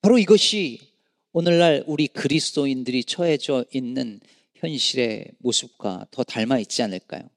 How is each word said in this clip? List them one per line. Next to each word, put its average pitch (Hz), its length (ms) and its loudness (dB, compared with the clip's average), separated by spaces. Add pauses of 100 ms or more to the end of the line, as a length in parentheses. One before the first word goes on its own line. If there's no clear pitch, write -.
바로 233 180 6
이것이 190 720 2 (440)
오늘날 170 520 4
우리 151 220 0
그리스도인들이 135 960 -2
처해져 147 680 -2
있는 123 480 -6 (360)
현실의 127 720 -4 (100)
모습과 104 720 -4
더 131 120 -6
닮아 117 360 -2
있지 110 240 -4
않을까요? 92 400 -8 (140)